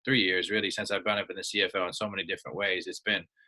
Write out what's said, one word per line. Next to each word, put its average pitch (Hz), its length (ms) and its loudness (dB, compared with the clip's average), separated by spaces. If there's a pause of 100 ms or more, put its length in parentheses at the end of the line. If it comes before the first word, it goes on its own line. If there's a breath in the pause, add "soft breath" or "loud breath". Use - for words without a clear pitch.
three 127 180 4
years, 92 300 2
really, 104 180 2
since 101 220 -4
I've 95 140 -2
been 104 120 2
up 101 120 -2
in 92 80 -8
the 92 80 -8
C 104 160 0
F 92 140 2
L 92 120 2
in 90 60 -6
so 107 160 -4
many 95 160 -4
different 87 320 -6
ways. 92 300 0
It's 90 120 -8
been 101 240 0 (240)